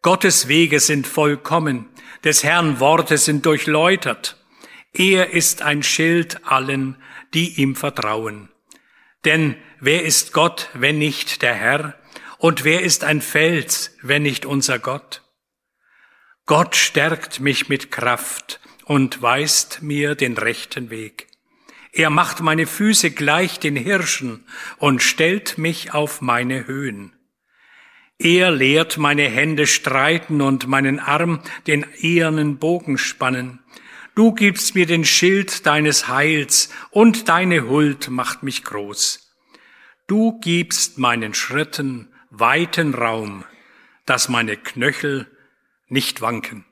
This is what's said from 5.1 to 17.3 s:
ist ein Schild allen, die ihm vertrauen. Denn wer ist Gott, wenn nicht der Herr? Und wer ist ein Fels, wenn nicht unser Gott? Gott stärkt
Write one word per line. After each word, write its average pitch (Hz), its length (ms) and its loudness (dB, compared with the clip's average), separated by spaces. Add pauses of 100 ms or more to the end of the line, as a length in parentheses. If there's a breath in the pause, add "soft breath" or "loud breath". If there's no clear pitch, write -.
ist - 300 0
ein 147 220 -2
Schild 165 640 0
allen, 135 500 -2 (380 loud breath)
die 160 280 0
ihm 135 140 2
vertrauen. 107 760 -6 (760 soft breath)
Denn 156 320 2 (240 loud breath)
wer 151 220 2
ist - 280 -2
Gott, 165 420 0
wenn 135 240 0
nicht - 440 -4
der 120 120 2
Herr? 139 420 -2 (420 loud breath)
Und 151 260 2
wer 160 180 2
ist 180 220 0
ein 151 180 0
Fels, - 800 -2
wenn 139 220 0
nicht 139 220 -2
unser 135 340 -2
Gott? - 440 -10 (1200 soft breath)
Gott 165 300 2
stärkt - 680 -2